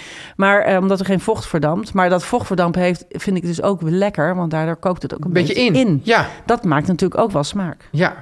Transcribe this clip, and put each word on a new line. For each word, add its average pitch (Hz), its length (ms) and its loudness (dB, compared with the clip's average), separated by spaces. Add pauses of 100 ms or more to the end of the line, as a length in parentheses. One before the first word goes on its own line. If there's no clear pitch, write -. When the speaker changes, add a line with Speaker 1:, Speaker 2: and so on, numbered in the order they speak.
(360)
Speaker 1:
Maar, 196 260 4
eh, 190 160 4
omdat 190 220 2
er 190 60 -4
geen 190 140 2
vocht 220 260 -2
verdampt. 165 480 -2
Maar 185 140 4
dat 180 160 2
vocht 240 220 -2
verdampt 175 300 0
heeft, 180 320 0
vind 190 280 -4
ik 175 60 -4
dus 170 200 -4
ook 196 200 0
lekker. 175 540 0
Want 170 140 -2
daardoor 160 260 -2
kookt 185 260 -4
het 135 120 -8
ook 151 100 -8
een 180 80 -4
Speaker 2:
Beetje 175 220 2
Speaker 1:
beetje 247 120 2
Speaker 2:
in. 196 80 4 (120)
Speaker 1:
in. 151 180 2
Speaker 2:
Ja. 220 220 2 (200)
Speaker 1:
Dat 233 180 0
maakt 147 220 0
natuurlijk 180 340 0
ook 226 100 2
wel 147 140 -2
smaak. 185 460 -8
Speaker 2:
Ja, 165 320 0